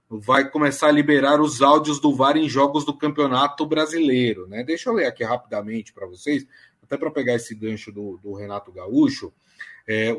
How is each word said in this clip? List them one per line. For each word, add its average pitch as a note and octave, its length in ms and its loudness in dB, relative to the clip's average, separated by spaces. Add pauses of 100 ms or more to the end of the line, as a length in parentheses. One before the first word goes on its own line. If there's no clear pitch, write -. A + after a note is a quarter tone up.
(120)
vai A2+ 380 0
começar D3 380 0
a D3+ 40 6
liberar D3 480 4
os C#3+ 220 0
áudios D3+ 380 4
do D3 160 4
var C3+ 200 4
em D#3 140 0
jogos C#3+ 340 2
do C#3+ 140 -6
Campeonato C#3+ 680 0
Brasileiro, D3 840 0
né? G#2+ 160 -10
Deixa E3 260 -6
eu A#3 60 0
ler E3+ 100 0
aqui A#2+ 180 -4
rapidamente A2 720 -6
pra F#2+ 140 -14
vocês, C3 400 -4 (340)
até - 160 -8
pra D3+ 140 -4
pegar B2 240 -2
esse A#2 180 -6
gancho G#2+ 380 -8
do, G2+ 320 -12
do G2+ 100 -10
Renato G2+ 380 -12
Gaúcho. G2+ 600 0 (560)
É, A2 320 0